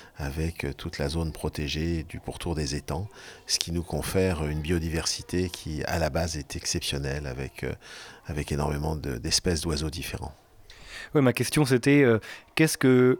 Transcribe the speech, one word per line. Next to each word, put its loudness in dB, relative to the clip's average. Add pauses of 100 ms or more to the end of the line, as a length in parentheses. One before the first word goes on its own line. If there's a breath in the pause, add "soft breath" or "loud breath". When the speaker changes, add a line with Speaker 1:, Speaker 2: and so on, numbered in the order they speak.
(160 loud breath)
Speaker 1:
avec, -4
euh, -2
toute -10
la 0
zone -2
protégée -4
du -12
pourtour -6
des -4
étangs, -6 (400 loud breath)
ce 0
qui -2
nous 0
confère 0
une -2
biodiversité -2
qui, -6
à -2
la 2
base, -2
est -8
exceptionnelle, -4
avec, -8
euh, -2 (560 loud breath)
avec -4
énormément 0
de, -4
d'espèces 0
d'oiseaux -2
différents. -8 (840 loud breath)
Speaker 2:
Ouais, 6
ma 6
question, 2
c'était, 6
euh, 6 (340 loud breath)
qu'est-ce 4
que, 8